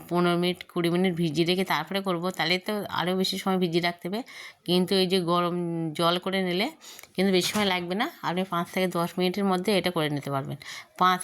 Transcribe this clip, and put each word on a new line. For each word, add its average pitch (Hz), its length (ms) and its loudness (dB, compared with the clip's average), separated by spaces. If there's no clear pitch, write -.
পনেরো 175 300 4
মিনিট, 175 260 0
কুড়ি 170 260 -2
মিনিট 180 240 2
ভিজিয়ে 165 320 2
রেখে 185 180 2
তারপরে 180 360 -2
করবো", 185 300 -2
তাহলে 170 280 0
তো 208 260 -4
আরও 180 320 -2
বেশি 190 220 -2
সময় 190 200 0
ভিজিয়ে 170 240 2
রাখতে 175 260 -4
হবে। 208 140 -6
কিন্তু 180 300 2
এই 190 120 4
যে 185 140 2
গরম 175 340 0
জল 170 260 2
করে 190 240 -2
নিলে 185 280 0
কিন্তু 190 180 4
বেশি 180 200 2
সময় 208 120 2
লাগবে 180 300 0
না, 254 160 -2
আপনি 175 220 0
পাঁচ 175 280 -2
থেকে 185 160 2
দশ 175 300 0
মিনিটের 185 260 0
মধ্যে 190 340 2
এটা 180 120 0
করে 156 200 0
নিতে 143 200 -4
পারবেন। 139 260 -4
পাঁচ 185 260 4